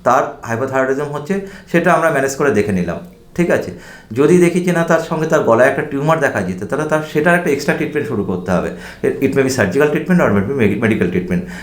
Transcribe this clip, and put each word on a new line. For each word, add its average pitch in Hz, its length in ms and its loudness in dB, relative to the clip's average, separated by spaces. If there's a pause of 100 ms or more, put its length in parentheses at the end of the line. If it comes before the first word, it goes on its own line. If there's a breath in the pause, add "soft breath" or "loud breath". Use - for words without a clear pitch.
তার 127 400 2
হাইপোথাইরয়েডিজম 131 640 -2
হচ্ছে, 147 420 -6 (240 loud breath)
সেটা 170 220 2
আমরা 160 160 2
ম্যানেজ 135 260 0
করে 143 160 0
দেখে 104 200 0
নিলাম, 87 260 -2 (380)
ঠিক 175 160 0
আছে। 127 200 -2 (400 loud breath)
যদি 156 260 4
দেখি 175 220 4
যে 175 120 0
না, 165 120 0
তার 165 160 2 (100)
সঙ্গে 156 180 -2
তার 156 160 2
গলায় 120 260 4
একটা 139 120 -2
টিউমার 147 380 0
দেখা 123 220 0
যেতে, 92 240 -6
তাহলে 143 200 -4
তার 156 160 0 (120)
সেটার 175 220 2
একটা 175 140 0
এক্সট্রা 147 260 0
ট্রিটমেন্ট 147 320 -4
শুরু 104 160 -2
করতে 90 280 -4
হবে। 82 180 0 (340 loud breath)
It - 280 0
may 135 120 2
be 131 60 0
surgical 131 380 2
treatment 175 340 2
or 127 100 2
maybe 101 300 0
medi-, 101 200 0
medical 101 300 2
treatment, 90 300 -2 (220 loud breath)